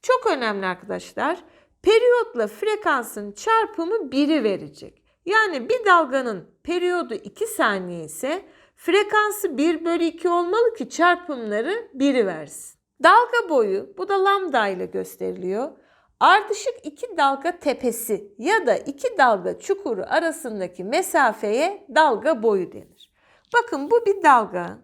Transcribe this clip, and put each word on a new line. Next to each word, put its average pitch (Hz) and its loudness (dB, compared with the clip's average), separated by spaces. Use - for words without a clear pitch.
Çok 494 0
önemli 226 -2
arkadaşlar. 190 -6
Periyotla 453 4
frekansın 262 -4
çarpımı 427 -2
biri 285 2
verecek. 160 -6
Yani 370 0
bir 466 0
dalganın 262 2
periyodu 349 -4
iki - -8
saniye 190 -2
ise 277 -8
frekansı 403 0
bir 330 0
bölü 339 0
iki 330 -2
olmalı 370 0
ki - -10
çarpımları 320 -2
biri 262 2
versin. 156 -12
Dalga 453 6
boyu, 214 0
bu 381 -8
da 392 2
lambda 370 2
ile 185 -4
gösteriliyor. 185 -6
Ardışık 415 4
iki 330 -12
dalga 277 0
tepesi 233 -4
ya 349 0
da 208 4
iki 415 -6
dalga 202 2
çukuru 302 -4
arasındaki 240 -4
mesafeye 277 0
dalga 269 2
boyu 202 0
denir. - -20
Bakın 349 0
bu 466 4
bir 392 0
dalga. 208 4